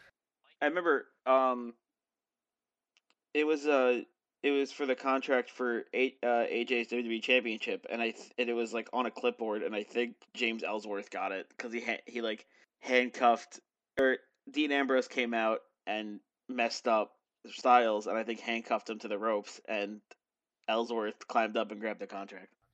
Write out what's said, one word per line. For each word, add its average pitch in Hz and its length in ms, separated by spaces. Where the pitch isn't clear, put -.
I 151 40
remember, 160 400
um, 127 480
it 151 120
was, 151 200
uh, 127 360
it 143 80
was 139 200
for 147 140
the 127 100
contract 131 560
for 120 420
A-, 131 300
uh, 117 260
A 117 160
J's 117 220
W 120 160
W 113 140
E 107 40
Championship, 113 680
and 117 120
I 113 100
th-, - 260
and 120 120
it 120 40
was, 113 200
like, 113 200
on 123 120
a 110 60
clipboard, 110 520
and 104 120
I 104 80
think 120 320
James 113 300
Ellsworth 104 460
got 95 220
it 95 160
'cause 120 160
he 117 80
ha-, 117 240
he, 120 160
like, 110 240
handcuffed, 123 760
or 131 180
Dean 147 200
Ambrose 135 360
came 120 260
out 113 260
and 104 320
messed 123 380
up 110 280
Styles, 110 600
and 104 100
I 113 60
think 110 160
handcuffed 113 500
him 110 100
to - 80
the 104 120
ropes, 107 480
and 104 340
Ellsworth 113 600
climbed 110 300
up 107 140
and 107 80
grabbed 107 200
the 98 80
contract. 98 440